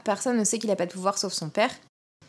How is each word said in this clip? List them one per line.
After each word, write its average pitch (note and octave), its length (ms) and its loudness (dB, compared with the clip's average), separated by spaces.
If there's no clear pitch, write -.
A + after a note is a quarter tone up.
personne A#3 340 0
ne G#3+ 60 4
sait A3 160 2
qu'il A3 100 -2
a G3 60 2
pas F3 100 0
de F3 60 -4
pouvoir F#3+ 260 -2
sauf F#3+ 160 -2
son D#3+ 160 -4
père. A3 220 2